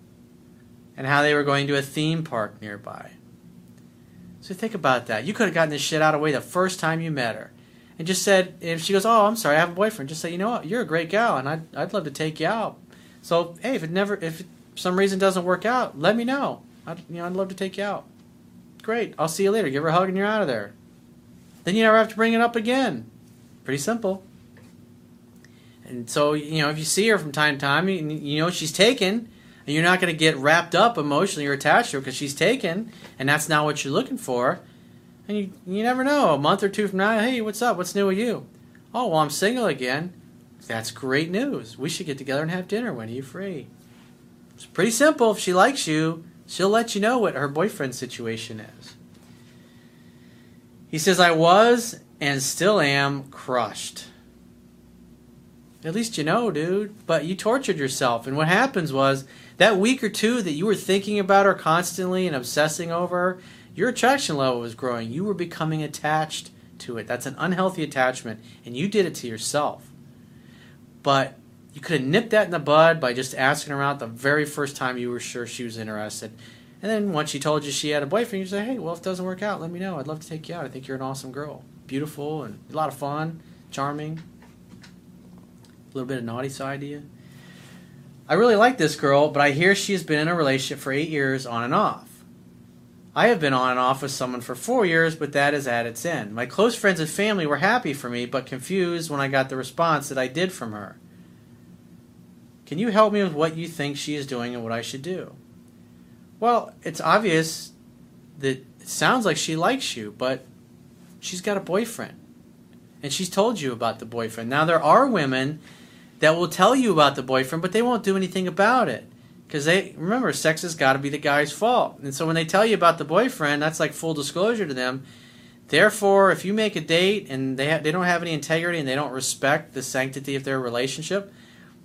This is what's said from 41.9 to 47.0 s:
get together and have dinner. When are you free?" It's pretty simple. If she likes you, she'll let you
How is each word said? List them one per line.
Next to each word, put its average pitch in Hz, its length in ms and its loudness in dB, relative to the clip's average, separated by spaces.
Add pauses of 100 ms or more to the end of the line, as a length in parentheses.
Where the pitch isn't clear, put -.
get 135 120 -6
together 135 240 -4
and 160 80 -2
have 185 180 -6
dinner. 214 240 -4
When 113 160 -10
are 113 40 -10
you 131 100 -8
free?" 170 460 -12 (840)
It's - 120 -20
pretty 208 240 2
simple. 226 420 4
If - 60 -2
she - 140 -2
likes 190 340 4
you, 160 380 0 (220)
she'll 185 220 0
let 226 260 2
you 202 60 0